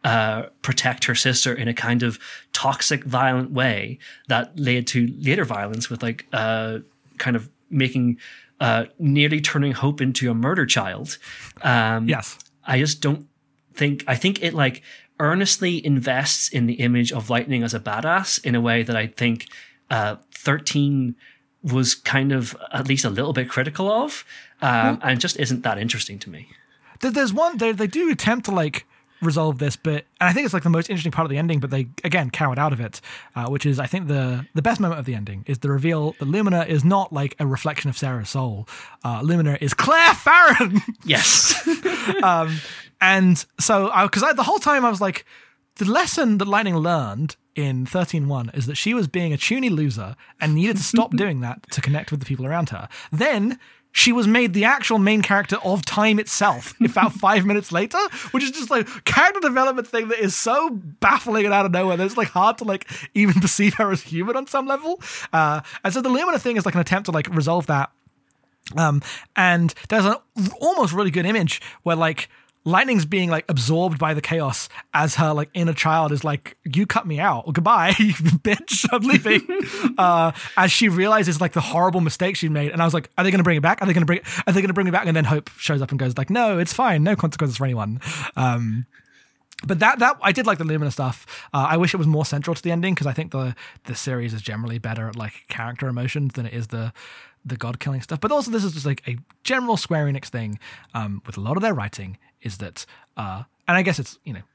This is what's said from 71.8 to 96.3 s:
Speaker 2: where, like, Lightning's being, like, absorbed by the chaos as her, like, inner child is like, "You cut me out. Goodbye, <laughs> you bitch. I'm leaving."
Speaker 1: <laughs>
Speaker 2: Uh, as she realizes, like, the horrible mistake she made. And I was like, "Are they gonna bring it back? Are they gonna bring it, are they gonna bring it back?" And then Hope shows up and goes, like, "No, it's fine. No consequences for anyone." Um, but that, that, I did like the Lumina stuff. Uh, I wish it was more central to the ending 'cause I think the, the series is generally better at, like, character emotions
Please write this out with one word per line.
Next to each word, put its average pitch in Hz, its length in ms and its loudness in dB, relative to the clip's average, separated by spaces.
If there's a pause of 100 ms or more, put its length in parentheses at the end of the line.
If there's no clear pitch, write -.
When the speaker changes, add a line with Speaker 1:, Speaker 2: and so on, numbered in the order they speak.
Speaker 2:
where, 170 120 2
like, 160 340 -2 (360)
Lightning's 196 400 4
being, 175 260 0
like, 160 180 -2
absorbed 160 480 2
by 156 160 0
the 147 80 -2
chaos 147 480 -2 (240)
as 151 220 2
her, 156 180 2
like, 151 220 -2
inner 165 180 0
child 160 380 2
is 143 120 -2
like, 147 320 -6 (100)
"You 170 200 2
cut - 220 -2
me 151 120 -4
out. 160 320 0
Goodbye, 175 440 4
<laughs> - 40 -4
you 214 140 4
bitch. 196 800 0
I'm 240 100 2
leaving." 233 460 2
Speaker 1:
<laughs> 349 500 -4
Speaker 2:
Uh, 170 340 4 (240)
as 185 160 4
she 226 160 4
realizes, 185 540 2
like, 175 120 0
the 165 80 0
horrible 175 380 2
mistake 175 380 0
she 165 100 -2
made. 147 240 -2
And 165 100 -2
I 165 40 4
was 160 80 2
like, 165 240 -4
"Are 185 60 0
they 190 80 4
gonna 185 120 4
bring 165 140 4
it 147 40 0
back? 170 200 2
Are 190 60 -2
they 180 60 2
gonna 165 120 4
bring 170 140 2
it, - 60 -12 (200)
are 185 80 2
they 196 80 4
gonna 190 120 0
bring 190 140 0
it 175 40 0
back?" 185 160 0
And 160 100 2
then 151 80 2
Hope 151 320 0
shows 143 240 -2
up 131 80 -4
and 139 100 -4
goes, 127 180 -2
like, 135 120 -4
"No, 214 300 2
it's 170 140 0
fine. 190 300 2
No 196 120 4
consequences 143 420 -2
for 135 80 -2
anyone." 113 340 -4 (360)
Um, 120 500 0 (800)
but 165 140 -2
that, 226 200 4
that, 262 220 4
I 196 100 2
did 240 140 0
like 202 120 2
the 165 60 -4
Lumina 156 280 0
stuff. 131 340 -4 (280)
Uh, 139 160 0
I 160 80 4
wish 175 160 2
it 196 40 -2
was 156 100 2
more 151 180 2
central 147 300 -4
to - 60 -14
the 170 100 -2
ending 175 240 0
'cause 143 120 -2
I 131 60 -2
think 160 180 -6
the, 131 240 -4 (300)
the 123 100 -8
series 120 380 -6
is 110 80 -8
generally 113 380 -8
better 110 300 -6
at, 107 80 -12
like, 107 320 -12
character 120 400 -8
emotions 127 440 -4